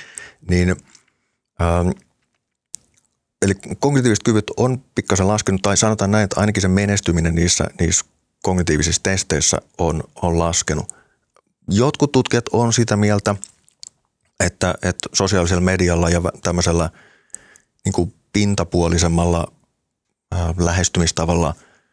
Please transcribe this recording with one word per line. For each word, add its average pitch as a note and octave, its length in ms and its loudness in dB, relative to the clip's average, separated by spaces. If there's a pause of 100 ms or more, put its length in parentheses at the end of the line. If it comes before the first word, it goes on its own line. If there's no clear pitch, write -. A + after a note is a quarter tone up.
(480)
Niin, F2+ 280 2 (800)
ää, F2 260 0 (1600)
eli G2 120 0 (240)
kognitiiviset B2+ 460 2
kyvyt A2 320 0
on B2+ 280 0 (100)
pikkasen F#2+ 340 0
laskenut, G2 340 0
tai G2 140 0
sanotaan G#2 340 2
näin, G#2+ 140 4
että - 160 -2
ainakin G#2 200 2
se F#2+ 80 2
menestyminen F#2 640 2
niissä, E2+ 300 2 (160)
niissä E2 240 0 (380)
kognitiivisissa D#2+ 600 0
testeissä E2 560 -2 (200)
on, D#2+ 240 0 (200)
on E2+ 160 2
laskenut. E2 560 -2 (760)
Jotkut C3+ 440 0
tutkijat A#2+ 400 0
on A#2 200 2
sitä A2+ 240 2
mieltä, G#2 380 2 (1080)
että, F2+ 420 -2
että - 300 -4
sosiaalisella F#2 480 2
medialla F2 500 2
ja E2+ 120 0
vä-, - 200 -4
tämmöisellä F2 480 0 (920)
niin G2 80 -2
kuin F#2+ 220 -2 (180)
pintapuolisemmalla, E2+ 1200 0 (800)
ää, E2+ 260 -2
lähestymistavalla E2+ 960 0 (380)